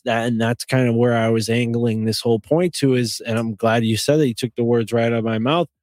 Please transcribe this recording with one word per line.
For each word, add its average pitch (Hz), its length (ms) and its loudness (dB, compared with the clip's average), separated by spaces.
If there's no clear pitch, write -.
that, 117 220 -2
and 117 120 -2
that's 113 260 -2
kind 127 220 2
of 117 80 0
where 120 220 2
I 113 120 2
was 113 200 0
angling 117 560 0
this 110 160 -2
whole 117 180 0
point 165 360 0
to 135 180 2
is, 120 320 -2
and 113 140 -2
I'm 113 160 -4
glad 113 280 2
you 110 140 0
said 147 200 2
that, 151 100 2
you 117 80 -2
took 120 200 -6
the 120 80 -2
words 117 300 0
right 117 180 2
out - 80 0
of 110 60 -2
my 110 140 -2
mouth. 156 280 0